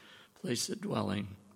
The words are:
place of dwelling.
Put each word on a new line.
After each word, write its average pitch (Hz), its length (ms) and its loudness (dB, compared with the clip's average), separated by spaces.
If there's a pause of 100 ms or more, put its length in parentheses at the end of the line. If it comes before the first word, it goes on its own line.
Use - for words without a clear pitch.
(420)
place - 280 2
of - 120 -4
dwelling. 101 540 2 (200)